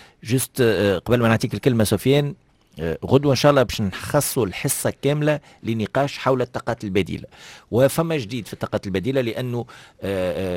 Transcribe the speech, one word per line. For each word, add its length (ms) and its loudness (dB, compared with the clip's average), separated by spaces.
جست، 360 -2
آه، 380 4
قبل 220 0
ما 80 4
نعطيك 260 0
الكلمة 300 2
سفيان، 500 2
آه، 240 -4
غدوة 260 2
إن 60 2
شاء 140 4
الله 120 6
باش 180 -4
نخصوا 680 -2
الحصة 460 -4
كاملة 380 0
لنقاش 560 -2
حول 240 2
الطاقات 420 -6
البديلة. 400 -2
وفما 460 2
جديد 300 -6
في 60 -18
الطاقات 340 -6
البديلة 340 -2
لأنه، 380 -4
آه، 80 -6